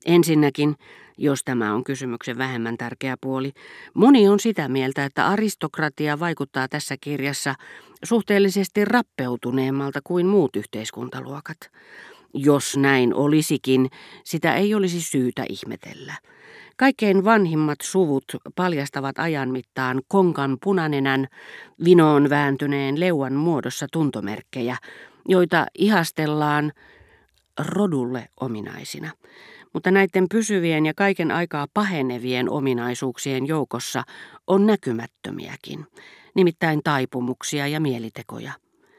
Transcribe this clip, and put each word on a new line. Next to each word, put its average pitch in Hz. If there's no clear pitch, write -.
Ensinnäkin, 151
jos 139
tämä 113
on 120
kysymyksen 127
vähemmän 117
tärkeä 123
puoli, 131
moni 226
on 202
sitä 180
mieltä, 135
että 139
aristokratia 156
vaikuttaa 143
tässä 147
kirjassa 143
suhteellisesti 202
rappeutuneemmalta 135
kuin 175
muut 190
yhteiskuntaluokat. 123
Jos 139
näin 135
olisikin, 139
sitä 156
ei 208
olisi 180
syytä 127
ihmetellä. -
Kaikkein 208
vanhimmat 160
suvut 151
paljastavat 143
ajan 143
mittaan 127
konkan 147
punanenän, 139
vinoon 156
vääntyneen 143
leuan 147
muodossa 147
tuntomerkkejä, 123
joita 175
ihastellaan 151
rodulle 147
ominaisina. 127
Mutta 175
näiden 190
pysyvien 175
ja 156
kaiken 190
aikaa 156
pahenevien 127
ominaisuuksien 131
joukossa 135
on 196
näkymättömiäkin, 127
nimittäin 165
taipumuksia 135
ja 151
mielitekoja. 117